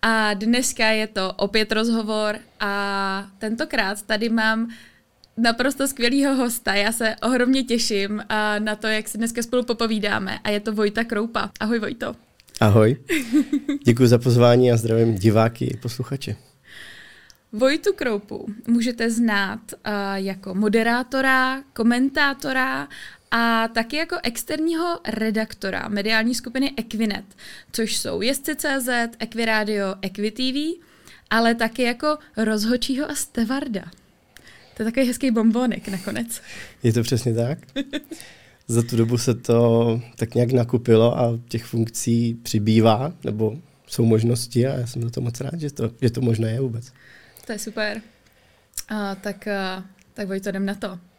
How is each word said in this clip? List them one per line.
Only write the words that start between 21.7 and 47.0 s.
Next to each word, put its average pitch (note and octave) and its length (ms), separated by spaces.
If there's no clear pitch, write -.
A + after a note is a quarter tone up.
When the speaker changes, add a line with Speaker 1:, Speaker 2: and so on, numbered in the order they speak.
Speaker 1:
komentátora C4 1160
a A3+ 380
taky A3+ 280
jako E4 260
externího D#4+ 840
redaktora A3 800
mediální A3 460
skupiny C4 420
Equinet, A3 480
což A3 240
jsou - 260
Jezdci C4+ 340
C C4+ 240
Z, A#3+ 380
Equiradio, G#3+ 840
Equi G3+ 280
T B3+ 220
V, D#4 280
ale A#3 240
taky A#3 280
jako C4+ 360
rozhodčího A#3 760
a D4 40
stevarda. A#3 680
To - 60
je - 20
takový A#3 220
hezký B3 240
bombónek A3+ 580
nakonec. G#3 520
Speaker 2:
Je A2+ 100
to A#2 100
přesně A#2 320
tak. A#2+ 240
Speaker 1:
<laughs> C#4 100
Speaker 2:
Za A#2 140
tu A#2+ 140
dobu A#2 220
se A#2 160
to A#2 680
tak A2+ 180
nějak A#2+ 180
nakupilo A#2 640
a A#2 200
těch A#2 160
funkcí A#2 800
přibývá, A2 680
nebo G#2+ 340
jsou - 180
možnosti A#2 600
a C#3 120
já A#2+ 80
jsem A#2+ 160
za A#2 80
to B2+ 100
moc A#2+ 200
rád, C3+ 200
že D3 120
to, A#2+ 180
že A#2+ 80
to A#2+ 100
možné A2+ 300
je A#2+ 100
vůbec. A#2 320